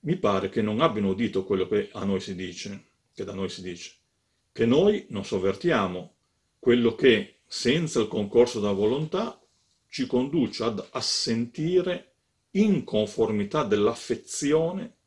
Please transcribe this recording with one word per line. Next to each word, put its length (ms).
mi 160
pare 320
che 120
non 180
abbiano 300
udito 340
quello 240
che 240
a 120
noi 160
si 160
dice, 500
che 100
da 100
noi 160
si 120
dice, 320
che 140
noi 440
non 160
sovvertiamo 880
quello 360
che, 500
senza 540
il 80
concorso 520
della 140
volontà, 680
ci 200
conduce 560
ad 280
assentire 1200
in 320
conformità 800
dell'affezione 1300